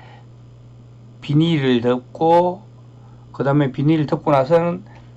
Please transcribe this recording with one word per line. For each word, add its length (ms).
비닐을 580
덮고, 840
그 100
다음에 300
비닐을 340
덮고 240
나서는 540